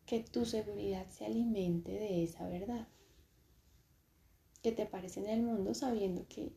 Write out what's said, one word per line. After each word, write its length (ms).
Que 120
tu 260
seguridad 680
se 140
alimente 680
de 320
esa 240
verdad. 400
Que 120
te 140
pares 320
en 100
el 160
mundo 280
sabiendo 540
que 300